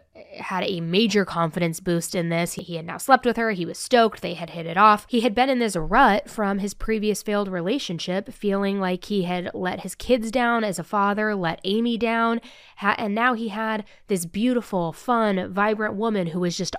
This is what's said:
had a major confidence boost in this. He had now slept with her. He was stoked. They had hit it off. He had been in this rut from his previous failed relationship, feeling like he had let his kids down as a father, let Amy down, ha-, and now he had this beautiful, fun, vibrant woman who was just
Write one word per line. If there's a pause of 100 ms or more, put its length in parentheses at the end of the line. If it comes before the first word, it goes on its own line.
(380)
had
a
major
confidence
boost
in
this.
He
had
now
slept
with
her.
He
was
stoked.
They
had
hit
it
off.
He
had
been
in
this
rut
from
his
previous
failed
relationship,
feeling
like
he
had
let
his
kids
down
as
a
father,
let
Amy
down, (380)
ha-,
and
now
he
had (240)
this
beautiful,
fun,
vibrant
woman
who
was
just